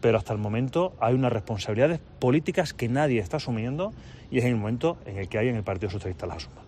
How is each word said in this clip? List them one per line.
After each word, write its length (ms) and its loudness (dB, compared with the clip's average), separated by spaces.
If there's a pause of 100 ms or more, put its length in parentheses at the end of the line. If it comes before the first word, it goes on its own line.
pero 160 6
hasta 160 0
el 60 -2
momento 600 0
hay 140 4
unas 180 2
responsabilidades 680 0 (180)
políticas 540 2
que 160 -4
nadie 320 4
está 160 -4
asumiendo 560 -4 (360)
y 100 0
es 60 2
el 120 4
momento 500 0
en 120 -8
el 100 -4
que 100 -2
hay 100 2
en 60 0
el 80 -2
Partido 260 -4
Socialista 380 -6
las 120 -6
asuma. 300 -14